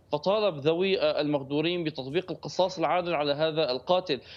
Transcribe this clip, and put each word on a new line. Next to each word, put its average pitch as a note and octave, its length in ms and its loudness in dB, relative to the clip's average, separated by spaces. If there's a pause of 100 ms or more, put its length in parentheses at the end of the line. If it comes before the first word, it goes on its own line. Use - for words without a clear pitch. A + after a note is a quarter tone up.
(120)
فطالب F#3 440 2
ذوي، E3 440 2
آه، D3 200 2
المقدورين D3+ 640 0
بتطبيق D3+ 460 -4
القصاص F3+ 480 -2
العادل E3+ 360 0
على D3 180 2
هذا D#3 380 0
القاتل، D3+ 500 0 (160)